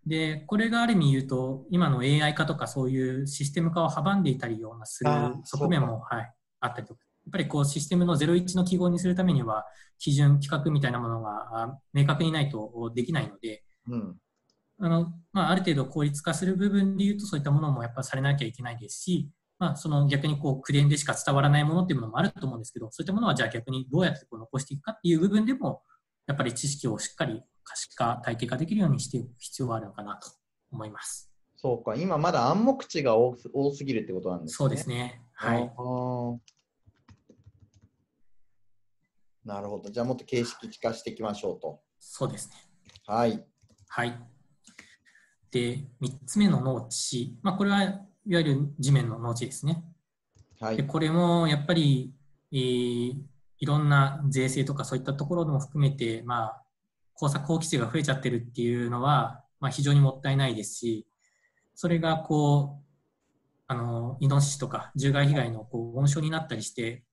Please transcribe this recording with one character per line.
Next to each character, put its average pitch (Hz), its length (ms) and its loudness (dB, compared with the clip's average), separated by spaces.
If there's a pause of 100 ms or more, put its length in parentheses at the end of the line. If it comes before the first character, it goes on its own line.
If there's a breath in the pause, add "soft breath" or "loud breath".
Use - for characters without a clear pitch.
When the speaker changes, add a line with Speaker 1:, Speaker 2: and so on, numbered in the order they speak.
Speaker 1:
で、 156 400 -2
こ 208 120 0
れ 226 120 2
が 233 120 2
あ 233 60 2
る 233 60 4
意 - 40 4
味 143 160 6
言 135 80 2
う - 60 -6
と、 131 420 -4
今 175 200 4
の 123 140 2
エ 131 60 2
ー 151 140 4
ア 151 40 4
イ 151 80 0
化 156 100 0
と 151 120 -2
か 117 100 -4
そ 131 200 -2
う - 40 0
い 131 300 0
う 139 60 -4
シ 143 180 -4
ス - 80 -2
テ 175 80 0
ム 165 100 2
化 170 140 0
を 156 40 2
阻 165 240 0
ん 196 100 4
で 143 60 4
い 127 80 2
た 117 120 -6
り 113 100 -4
よ 110 160 -12
う - 20 -16
な 110 80 -16
す - 200 -8
る 147 40 4
Speaker 2:
あ 139 200 2
ー、 123 160 -10
Speaker 1:
側 147 240 -2
面 156 120 4
も、 113 60 2
Speaker 2:
そ 113 80 -4
う 120 60 -8
か。 - 160 -6
Speaker 1:
は 110 60 -4
い、 - 100 -16 (260)
あ 123 80 -2
っ - 80 -4
た - 60 -8
り 104 60 -14
と - 80 -20
か。 - 60 -20 (240)
や - 40 -16
っ - 20 -14
ぱ 180 60 -4
り 156 100 0
こ 151 120 0
う、 143 60 4
シ 143 140 -2
ス - 80 -4
テ 185 80 0
ム 175 100 6
の 175 100 2
ゼ 143 100 2
ロ 170 100 4
一 180 200 0
の 180 100 4
記 185 120 2
号 180 120 4
に 175 100 2
す 180 80 0
る 180 80 4
た 185 80 0
め 175 100 4
に 127 100 2
は、 107 220 -2 (340 loud breath)
基 151 140 0
準、 143 200 8
規 143 140 4
格 160 240 0
み 147 100 2
た 131 80 0
い - 20 -2
な 120 80 -2
も 120 80 -4
の 113 140 -4
が、 107 320 -8
あ、 117 260 -6 (140)
明 143 120 4
確 156 180 0
に 160 80 2
な 156 100 0
い 143 80 0
と 117 460 -8
で 123 80 0
き 160 100 -2
な 131 80 0
い 107 60 -4
の - 100 -14
で、 110 260 -12 (240)
Speaker 2:
う 120 80 -6
ん。 95 200 -6 (640)
Speaker 1:
あ 175 100 0
の、 170 240 2 (180)
ま 175 160 2
あ、 - 40 2
あ 185 40 6
る 185 60 0
程 165 140 2
度 135 100 2
効 151 180 -2
率 143 200 -2
化 170 100 -2
す - 120 -4
る 185 100 2
部 196 160 2
分 196 260 2
で 196 80 2
言 202 80 2
う 202 40 -4
と、 - 100 -8
そ 160 100 -4
う - 20 0
い - 20 -2
っ - 20 -6
た 143 80 2
も 147 100 6
の 151 100 0
も 120 120 0
や 117 60 -6
っ - 60 -12
ぱ 135 60 -6
さ - 140 -6
れ 135 80 -2
な 139 120 2
き 139 80 -2
ゃ 113 40 -4
い 110 40 -6
け - 120 -12
な 120 80 -8
い 117 80 -10
で 104 100 -16
す - 140 -12
し、 160 260 0 (300)
ま 160 140 0
あ、 - 20 -2
そ - 120 -8
の 143 200 4
逆 143 180 2
に 147 140 0
こ 139 140 0
う、 - 80 -4
口 143 120 -2
伝 143 160 8
で 147 80 4
し - 60 -4
か - 200 -2
伝 139 120 2
わ 139 80 6
ら 143 60 6
な 147 100 8
い 151 40 4
も 156 120 2
の 185 80 4
っ 180 40 2
て 156 60 0
い - 20 2
う 123 40 0
も 113 80 -4
の 110 40 -8
も 120 60 -4
あ 170 60 4
る 208 80 2
と - 160 -6
思 123 80 -6
う - 20 -8
ん 117 40 -10
で 113 40 -10
す - 80 -16
け 120 60 -12
ど、 113 100 -10
そ - 120 -12
う - 20 -4
い - 20 -4
っ - 20 -6
た 190 60 -2
も 214 80 2
の 226 60 2
は 143 80 4
じ 123 80 0
ゃ - 20 2
あ 110 40 -4
逆 117 200 -8
に 131 220 -6
ど 160 80 2
う 185 40 4
や 180 80 2
っ 180 80 -6
て - 60 -20
こ 117 120 -16
う - 20 -12
残 120 180 -8
し 139 80 -4
て - 80 -12
い 143 60 -8
く - 40 -16
か 220 100 -8
っ - 80 -16
て 175 60 0
い 170 60 6
う 156 60 4
部 190 100 4
分 214 160 4
で 262 80 2
も、 - 300 -4 (420 soft breath)
や 139 80 -4
っ 143 40 -4
ぱ 135 60 -2
り 117 100 -2
知 - 140 -6
識 143 200 -6
を 107 100 -2
し - 140 -8
っ - 40 -20
か 151 100 -2
り 113 180 -6 (200)
可 - 120 -16
視 - 200 -12
化、 120 280 -2
体 117 140 -4
系 117 100 -4
化 127 100 -4
で 160 80 -2
き 185 80 -4
る 208 80 2
よ 175 60 4
う - 20 4
に 123 100 4
し - 100 -8
て 131 80 -6
い 110 60 -4
く - 140 -12
必 - 240 -12
要 123 60 -2
が 113 80 -2
あ 110 40 -4
る 107 60 -10
の 104 80 -16
か 104 80 -12
な 101 160 -10
と - 120 -20 (420)
思 110 140 -10
い 104 40 -12
ま 104 140 -16
す。 - 260 -14 (280)
Speaker 2:
そ 127 160 -2
う 117 100 -6
か、 107 120 -2
今 165 220 0
ま 170 140 2
だ 127 180 4
暗 208 160 4
黙 269 220 2
知 156 160 -2
が 113 140 6
多 123 180 4
す-、 - 180 -18
多 139 180 2
す 139 140 -8
ぎ 135 80 -2
る 110 100 0
っ - 40 -10
て 95 60 -8
こ 92 80 -4
と 90 100 -2
な 87 60 -4
ん 80 80 -10
で - 20 -10
す - 60 -10
ね。 - 20 -10
Speaker 1:
そ 143 100 0
う - 40 4
で - 80 -2
す - 120 -6
ね。 123 320 -6 (120)
は 120 260 0
い。 123 180 -4
Speaker 2:
あ 123 40 -10
ー。 123 560 -4 (3000)
な 101 160 -8
る 104 60 -8
ほ 101 120 -8
ど。 101 100 -14
じ 113 100 -8
ゃ 117 40 -2
あ - 20 0
も 127 80 -2
っ 127 40 -4
と - 80 -16
形 120 200 0
式 - 340 -14
化 113 140 -2
し - 100 -12
て 110 80 -8
い 107 40 -14
き 110 80 -10
ま 104 100 -4
し - 100 -10
ょ 92 100 -4
う - 60 -12
と。 76 220 -12 (180)
Speaker 1:
そ - 280 -8
う - 40 -4
で - 60 -10
す - 120 -12
ね。 - 60 -20 (520)
Speaker 2:
は 113 200 0
い。 107 160 -4 (460)
Speaker 1:
は 120 160 -4
い。 120 120 -8 (1300 loud breath)
で、 123 340 -4 (140)
三 - 260 -6
つ - 140 -2
目 208 80 8
の 139 140 4
農 127 280 -2
地。 - 520 -6
ま 185 120 0
あ、 - 20 -4
こ 202 100 0
れ 202 60 4
は 202 120 4
い 185 40 2
わ 196 100 -4 (280)
ゆ 170 180 2
る 143 360 0
地 131 120 2
面 113 180 4
の 113 100 -6
農 117 140 -4
地 120 120 -4
で - 60 -12
す - 140 -10
ね。 165 180 -2 (760)
Speaker 2:
は 110 120 -4
い。 110 60 -2
Speaker 1:
で、 143 60 0
こ 156 160 -2
れ 156 100 0
も 170 380 4
や 151 100 2
っ 143 80 -4
ぱ 180 80 2
り、 139 400 2 (380)
え 143 40 -8
ー、 123 600 0 (420)
い 147 80 -4
ろ 147 120 2
ん 151 120 2
な 139 380 4
税 131 220 0
制 135 140 0
と - 100 -2
か - 120 -6
そ 131 100 -4
う 123 40 -2
い - 20 -6
っ - 40 -14
た 139 80 -4
と 147 120 -4
こ 175 100 -2
ろ 170 100 0
も 143 140 0
含 147 220 -4
め 139 100 4
て、 113 320 -4
ま 120 220 -4
あ、 110 180 -12 (500)
耕 147 160 -2
作 139 160 -2
放 165 120 0
棄 160 40 0
地 - 160 -2
が 117 140 0
増 160 80 0
え 151 40 -2
ち 143 60 0
ゃ 131 40 2
っ 139 80 -4
て 123 80 -2
る 120 80 0
っ - 20 -2
て - 220 -8
い 120 240 0
う 120 40 -4
の 120 120 -4
は、 131 420 0 (160)
ま 139 80 -2
あ、 - 40 -2
非 143 120 -4
常 143 100 4
に 143 60 8
も 135 100 8
っ - 120 -6
た 139 100 0
い 135 60 2
な 135 100 2
い 113 80 -2
で 107 80 -6
す - 120 -10
し、 113 320 -4 (680)
そ - 120 -4
れ 170 120 4
が 160 180 2
こ 143 600 2
う、 - 40 -20 (840)
あ 123 80 -4
の、 120 440 -4
イ 139 80 2
ノ 139 140 4
シ - 120 2
シ - 60 -10
と - 80 -4
か - 280 -8
獣 139 180 2
害 143 140 4
被 147 80 4
害 117 160 0
の 110 80 -8
こ 117 360 -8
う、 135 40 -2
温 143 80 4
床 147 140 2
に 156 100 -2
な 160 80 -2
っ 156 80 -8
た 113 80 -6
り 107 80 -8
し - 80 -10
て 117 420 -8